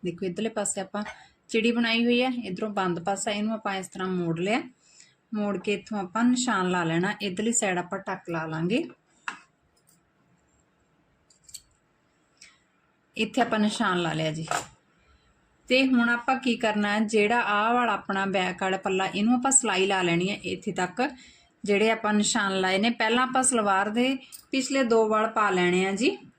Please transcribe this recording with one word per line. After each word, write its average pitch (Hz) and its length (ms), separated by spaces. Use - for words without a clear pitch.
ਦੇਖੋ 175 220
ਇੱਧਰਲੇ 196 240
ਪਾਸੇ 202 320
ਆਪਾਂ 202 220
ਚਿੜੀ 233 220
ਬਣਾਈ 233 340
ਹੋਈ 240 160
ਹੈ, 254 100
ਇੱਧਰੋਂ 190 240
ਬੰਦ 185 340
ਪਾਸਾ, 196 280
ਇਹਨੂੰ 208 220
ਆਪਾਂ 208 220
ਇਸ 185 120
ਤਰ੍ਹਾਂ 185 200
ਮੋੜ 175 320
ਲਿਆ। 208 220
ਮੋੜ 208 240
ਕੇ 202 160
ਇੱਥੋਂ 202 260
ਆਪਾਂ 196 240
ਨਿਸ਼ਾਨ 240 480
ਲਾ 180 120
ਲੈਣਾ, 170 380
ਇੱਧਰਲੀ 202 320
ਸਾਈਡ 190 240
ਆਪਾਂ 180 220
ਟੱਕ 190 300
ਲਾ 165 160
ਲਾਂਗੇ। 170 380
ਇੱਥੇ 220 240
ਆਪਾਂ 233 180
ਨਿਸ਼ਾਨ 208 420
ਲਾ 165 120
ਲਿਆ 156 180
ਜੀ। 160 140
ਤੇ 262 180
ਹੁਣ 240 220
ਆਪਾਂ 240 260
ਕੀ 247 200
ਕਰਨਾ 208 380
ਹੈ, 214 60
ਜਿਹੜਾ 220 420
ਆਹ 208 320
ਵਾਲਾ 240 200
ਆਪਣਾ 196 320
ਬੈਕ 185 380
ਵਾਲਾ 190 140
ਪੱਲਾ, 190 280
ਇਹਨੂੰ 208 300
ਆਪਾਂ 254 160
ਸਲਾਈ 190 340
ਲਾ 196 160
ਲੈਣੀ 175 280
ਹੈ 208 140
ਇੱਥੇ 190 280
ਤੱਕ, 180 300
ਜਿਹੜੇ 208 280
ਆਪਾਂ 214 220
ਨਿਸ਼ਾਨ 208 460
ਲਾਏ 190 180
ਨੇ। 214 120
ਪਹਿਲਾਂ 226 340
ਆਪਾਂ 262 200
ਸਲਵਾਰ 208 460
ਦੇ 247 280
ਪਿਛਲੇ 269 320
ਦੋ 226 260
ਵਲ 214 180
ਪਾ 220 220
ਲੈਣੇ 180 360
ਆ 196 60
ਜੀ। 214 180